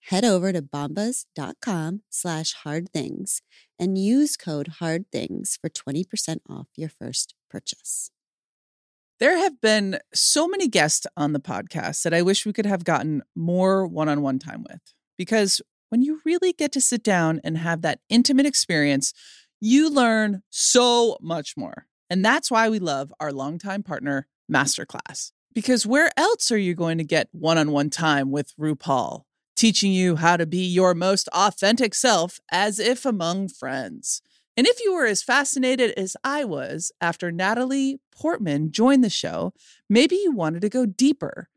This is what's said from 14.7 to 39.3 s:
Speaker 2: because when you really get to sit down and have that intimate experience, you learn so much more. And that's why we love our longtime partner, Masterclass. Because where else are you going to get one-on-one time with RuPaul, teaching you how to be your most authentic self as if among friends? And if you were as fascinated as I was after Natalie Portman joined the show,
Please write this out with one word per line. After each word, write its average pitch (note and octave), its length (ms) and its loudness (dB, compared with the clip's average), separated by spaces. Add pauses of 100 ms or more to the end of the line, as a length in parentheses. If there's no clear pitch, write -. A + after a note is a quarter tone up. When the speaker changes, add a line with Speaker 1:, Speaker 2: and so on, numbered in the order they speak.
Speaker 2:
because G3 420 2 (280)
when A#3 140 2
you D#4 220 0
really F4 280 2
get D4 200 -2
to C#4 80 0
sit A#3 220 0
down E3+ 400 2
and D#3+ 160 -4
have E3 240 -2
that D#3+ 260 -2
intimate B3+ 380 4
experience, D3 680 0 (480)
you C#4 300 4
learn A3 580 2
so A#3+ 720 4
much E3 360 -6
more. - 300 -12 (220)
And F#3 160 0
that's C4+ 260 2
why A3+ 180 4
we A3 100 0
love D3 400 -4
our D3+ 140 -6
longtime E3 500 -8
partner, C#3 440 -4 (240)
Masterclass. - 800 -4 (220)
Because A3+ 320 2
where C#4+ 320 4
else F#4+ 340 2
are A3 60 2
you F3+ 160 0
going E3 240 -2
to E3 60 -2
get D3+ 280 0
one-on-one D3+ 560 2
time C#3+ 420 0
with C#3+ 280 -4
RuPaul, C#3 640 -2 (340)
teaching G3+ 340 4
you F#3 260 2
how E3 200 4
to E3+ 80 0
be E3 220 -6
your F3+ 260 4
most F#3 400 0
authentic G3+ 640 2
self F#3 440 2 (120)
as G3 280 0
if A#3+ 280 0
among F#3+ 420 -2
friends? C3 720 -8 (380)
And B3+ 80 4
if A#4+ 160 2
you G4+ 120 0
were D#4 120 2
as G#3 160 0
fascinated B3+ 720 0
as F#3+ 300 -6
I C#4+ 220 -2
was D3+ 560 -6
after F3 320 -4
Natalie B3+ 680 -2 (100)
Portman D#3+ 600 -2
joined B3+ 340 6
the G#3 60 0
show, - 440 -4 (340)